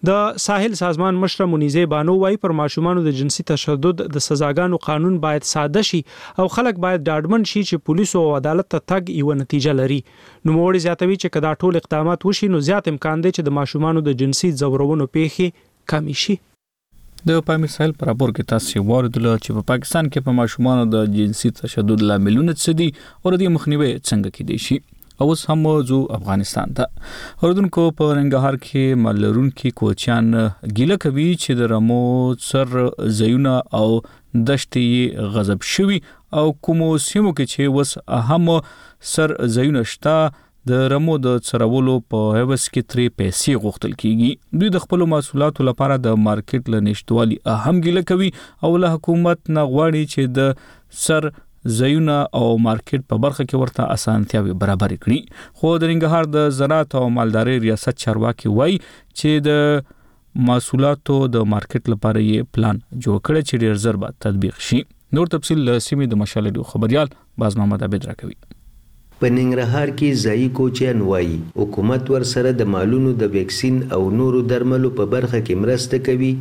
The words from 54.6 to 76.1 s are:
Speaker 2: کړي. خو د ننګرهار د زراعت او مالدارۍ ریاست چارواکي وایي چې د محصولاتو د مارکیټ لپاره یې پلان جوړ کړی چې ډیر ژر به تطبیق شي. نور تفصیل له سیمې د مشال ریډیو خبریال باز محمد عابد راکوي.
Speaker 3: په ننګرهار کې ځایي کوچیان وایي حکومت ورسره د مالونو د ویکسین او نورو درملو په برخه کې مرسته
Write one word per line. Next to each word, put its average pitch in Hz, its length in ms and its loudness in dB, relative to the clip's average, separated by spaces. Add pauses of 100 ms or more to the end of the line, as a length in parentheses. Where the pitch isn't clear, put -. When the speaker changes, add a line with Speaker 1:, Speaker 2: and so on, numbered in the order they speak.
Speaker 2:
کړي. 123 140 2 (420)
خو 160 100 2 (100)
د 165 80 2
ننګرهار 165 460 2
د 151 240 4
زراعت 147 400 2
او - 20 2 (160)
مالدارۍ 113 480 2
ریاست 110 380 0
چارواکي 110 560 -2
وایي 170 180 2 (400)
چې 151 300 0
د 147 1040 -2
محصولاتو 139 680 0 (180)
د 113 80 2 (100)
مارکیټ 113 420 -2
لپاره 110 320 0
یې 110 200 0 (100)
پلان 110 220 0 (140)
جوړ 117 340 -2
کړی 156 220 2
چې - 60 -4 (100)
ډیر 107 180 2
ژر 107 220 0
به - 100 -12 (120)
تطبیق 98 420 -2
شي. 123 120 2 (380)
نور 170 160 0
تفصیل 156 320 -2
له 120 200 2
سیمې 139 280 -2
د 104 80 2
مشال 104 260 -2
ریډیو - 220 -6
خبریال 123 420 0 (320)
باز 104 160 0
محمد 101 280 0
عابد 98 220 -4
راکوي. - 260 -14 (800)
Speaker 3:
په 123 160 2
ننګرهار 127 640 0
کې 135 260 2
ځایي 113 240 2 (140)
کوچیان 123 500 0
وایي 87 260 0 (220)
حکومت 127 560 0
ورسره 123 440 0
د 101 140 0
مالونو 120 480 2
د 101 160 0
ویکسین 127 420 -2 (160)
او 95 60 2 (160)
نورو 127 340 2
درملو 127 460 0
په 101 160 0
برخه 123 240 0
کې 95 260 -2
مرسته 127 460 0